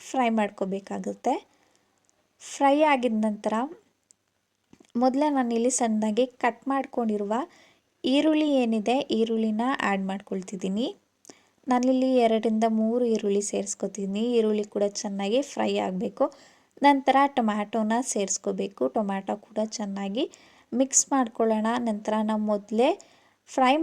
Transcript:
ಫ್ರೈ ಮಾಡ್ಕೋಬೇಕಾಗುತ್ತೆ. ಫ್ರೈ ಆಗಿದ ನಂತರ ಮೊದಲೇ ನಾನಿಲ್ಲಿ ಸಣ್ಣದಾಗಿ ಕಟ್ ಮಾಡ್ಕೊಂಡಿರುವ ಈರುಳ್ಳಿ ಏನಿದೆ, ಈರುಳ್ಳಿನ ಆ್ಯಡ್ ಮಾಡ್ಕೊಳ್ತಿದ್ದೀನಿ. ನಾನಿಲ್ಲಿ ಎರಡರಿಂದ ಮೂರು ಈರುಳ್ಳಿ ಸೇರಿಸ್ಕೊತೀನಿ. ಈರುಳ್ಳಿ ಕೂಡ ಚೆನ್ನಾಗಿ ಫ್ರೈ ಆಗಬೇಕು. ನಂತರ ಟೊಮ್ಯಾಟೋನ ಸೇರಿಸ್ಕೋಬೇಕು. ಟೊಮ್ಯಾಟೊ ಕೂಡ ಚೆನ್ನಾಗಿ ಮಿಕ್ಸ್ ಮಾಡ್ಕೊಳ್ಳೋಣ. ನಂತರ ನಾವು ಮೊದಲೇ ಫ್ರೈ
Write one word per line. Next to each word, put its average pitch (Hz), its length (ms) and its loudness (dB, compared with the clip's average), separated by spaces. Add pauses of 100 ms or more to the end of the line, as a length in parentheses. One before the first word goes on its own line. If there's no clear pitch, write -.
ಫ್ರೈ 247 300 0
ಮಾಡ್ಕೋಬೇಕಾಗುತ್ತೆ. 202 960 -4 (1160)
ಫ್ರೈ 277 240 2 (180)
ಆಗಿದ 233 240 -2 (100)
ನಂತರ 208 240 -4 (1500)
ಮೊದಲೇ 269 340 2
ನಾನಿಲ್ಲಿ 233 440 0
ಸಣ್ಣದಾಗಿ 220 460 0 (160)
ಕಟ್ 226 300 -2
ಮಾಡ್ಕೊಂಡಿರುವ 220 600 -2 (800)
ಈರುಳ್ಳಿ 302 340 4 (140)
ಏನಿದೆ, 226 340 0 (200)
ಈರುಳ್ಳಿನ 220 480 0 (220)
ಆ್ಯಡ್ 196 240 0
ಮಾಡ್ಕೊಳ್ತಿದ್ದೀನಿ. 190 800 -4 (840)
ನಾನಿಲ್ಲಿ 254 380 2 (160)
ಎರಡರಿಂದ 220 400 2 (140)
ಮೂರು 226 240 0 (100)
ಈರುಳ್ಳಿ 202 340 0
ಸೇರಿಸ್ಕೊತೀನಿ. 202 760 -6 (140)
ಈರುಳ್ಳಿ 214 360 2
ಕೂಡ 202 100 0 (160)
ಚೆನ್ನಾಗಿ 202 400 -2 (120)
ಫ್ರೈ 220 180 -2 (160)
ಆಗಬೇಕು. 196 400 -2 (640)
ನಂತರ 269 280 4 (220)
ಟೊಮ್ಯಾಟೋನ 214 600 0 (140)
ಸೇರಿಸ್ಕೋಬೇಕು. 196 720 -4 (140)
ಟೊಮ್ಯಾಟೊ 196 380 -4 (120)
ಕೂಡ 214 100 -10 (200)
ಚೆನ್ನಾಗಿ 202 480 -4 (560)
ಮಿಕ್ಸ್ 269 220 2 (100)
ಮಾಡ್ಕೊಳ್ಳೋಣ. 226 520 0 (240)
ನಂತರ 208 240 -4 (160)
ನಾವು 214 220 0
ಮೊದಲೇ 220 400 0 (640)
ಫ್ರೈ 262 280 4